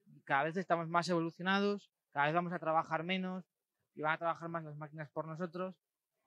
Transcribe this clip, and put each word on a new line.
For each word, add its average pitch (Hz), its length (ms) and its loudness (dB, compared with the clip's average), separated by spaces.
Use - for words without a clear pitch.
cada 139 200 2
vez 160 140 -2
estamos 170 320 2
más 170 200 4
evolucionados, 190 840 0
cada 143 160 2
vez 156 80 2
vamos 175 180 2
a 170 60 -4
trabajar 160 440 0
menos 185 420 -2
y 143 60 -8
van 156 120 2
a 165 40 0
trabajar 165 320 -2
más 165 140 -4
las 147 140 -12
máquinas 151 340 -10
por 156 160 -6
nosotros. 175 480 -6